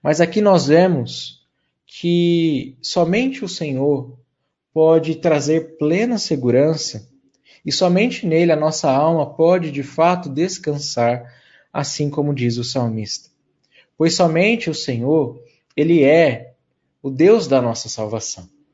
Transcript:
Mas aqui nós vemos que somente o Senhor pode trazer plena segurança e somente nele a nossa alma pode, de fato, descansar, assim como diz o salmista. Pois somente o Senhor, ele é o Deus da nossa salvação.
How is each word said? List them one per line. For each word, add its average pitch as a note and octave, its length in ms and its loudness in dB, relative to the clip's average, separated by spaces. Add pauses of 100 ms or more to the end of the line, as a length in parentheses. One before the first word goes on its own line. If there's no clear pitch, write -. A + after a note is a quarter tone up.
Mas D3+ 160 0
aqui E3+ 220 0
nós F3+ 260 4
vemos D#3+ 800 0 (380)
que E3+ 960 -2
somente G#3 640 -2
o - 20 -10
Senhor C#3 720 -4 (540)
pode D#3+ 420 4
trazer D#3+ 640 0
plena G#3 400 0
segurança C3+ 920 -2 (560)
e C#3+ 60 -4
somente F#3+ 560 0
nele E3+ 240 2
a D3+ 60 2
nossa D#3 340 -2
alma D3 420 0
pode, E3 380 2
de C#3 100 -6
fato, E3+ 460 0
descansar, C#3 960 -4 (480)
assim C#3+ 380 -4
como D3 260 -4
diz A#2+ 220 -2
o A#2+ 80 -6
salmista. A2+ 720 -8 (600)
Pois E3 180 2
somente F3+ 540 0
o D#3 60 -6
Senhor, C3 680 -2 (320)
ele D#3+ 280 4
é C#3+ 500 2 (480)
o C#3 80 -6
Deus E3+ 380 4
da C3 120 4
nossa A#2 300 -4
salvação. G#2+ 580 -8 (260)